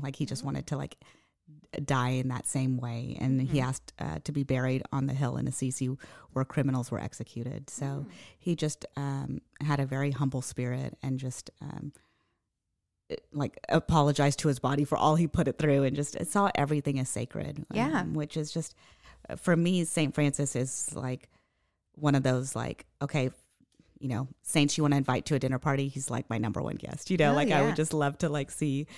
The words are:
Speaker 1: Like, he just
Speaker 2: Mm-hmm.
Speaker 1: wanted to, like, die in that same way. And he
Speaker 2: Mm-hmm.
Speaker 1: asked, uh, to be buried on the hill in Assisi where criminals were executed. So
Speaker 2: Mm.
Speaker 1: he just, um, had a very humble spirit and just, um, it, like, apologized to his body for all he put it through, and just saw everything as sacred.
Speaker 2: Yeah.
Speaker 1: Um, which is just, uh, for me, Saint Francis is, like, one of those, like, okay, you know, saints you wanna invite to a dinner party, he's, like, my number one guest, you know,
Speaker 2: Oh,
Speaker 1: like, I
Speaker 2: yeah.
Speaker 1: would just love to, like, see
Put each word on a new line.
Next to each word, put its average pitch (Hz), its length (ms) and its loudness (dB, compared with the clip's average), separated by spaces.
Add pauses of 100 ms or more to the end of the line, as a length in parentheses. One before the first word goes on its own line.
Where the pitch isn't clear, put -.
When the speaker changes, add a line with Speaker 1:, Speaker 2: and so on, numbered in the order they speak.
Speaker 1:
Like, 135 140 -6
he 151 80 -2
just 131 160 -6
Speaker 2:
Mm-hmm. 139 60 -6
Speaker 1:
wanted 135 200 -6
to, 143 100 -4
like, 143 200 -8 (880)
die 127 240 2
in 127 180 0
that 123 200 -4
same 131 300 0
way. 120 440 -6
And 131 200 2
he 135 180 0
Speaker 2:
Mm-hmm. 127 100 0
Speaker 1:
asked, - 280 -8
uh, - 280 -4
to 147 80 -4
be 143 100 0
buried 131 480 0
on 135 160 -2
the 135 60 -2
hill 131 240 0
in 127 100 -2
Assisi 127 420 -2 (440)
where 131 100 0
criminals 131 480 0
were 120 80 -2
executed. - 720 -8
So - 160 -6
Speaker 2:
Mm. 139 200 -4 (340)
Speaker 1:
he 175 180 -2
just, - 280 -4 (120)
um, 139 420 -4 (220)
had 147 180 0
a 139 60 2
very 139 260 0
humble 135 300 0
spirit 123 600 -4
and 131 160 -2
just, 131 320 -8 (120)
um, 143 320 -10 (1160)
it, - 240 -10
like, 143 340 -4
apologized 147 720 4
to - 80 2
his 135 120 2
body 143 260 2
for - 120 0
all 156 180 6
he 165 120 4
put 156 220 2
it - 80 -2
through, 139 260 4
and 131 140 2
just 143 180 -4 (120)
saw 202 280 4
everything 143 420 0
as 131 120 -2
sacred. - 640 -6
Speaker 2:
Yeah. 262 260 2
Speaker 1:
Um, 165 140 -2
which 151 240 -4
is 151 160 -4
just, 160 200 -4 (560)
uh, - 60 -8
for 180 220 2
me, 175 260 4
Saint 160 320 0
Francis 143 400 0
is, - 400 -4
like, 127 340 -6 (640)
one 147 200 4
of 139 80 4
those, 127 320 2
like, - 300 -6 (160)
okay, 135 280 0 (720)
you 139 80 -6
know, 127 220 -2 (140)
saints 147 340 4
you 151 80 4
wanna 143 100 6
invite 131 300 2
to 151 100 0
a 131 40 4
dinner 131 200 0
party, 139 300 0
he's, 135 200 -8
like, 117 200 -4
my 113 80 -2
number 113 240 -2
one - 160 -4
guest, - 340 -6
you 185 60 2
know, 147 160 6
Speaker 2:
Oh, - 20 4
Speaker 1:
like, 143 120 4
I 156 120 4
Speaker 2:
yeah. 139 60 6
Speaker 1:
would - 100 2
just 156 180 0
love 151 260 2
to, 165 100 2
like, 143 200 -2
see 147 380 -2 (100)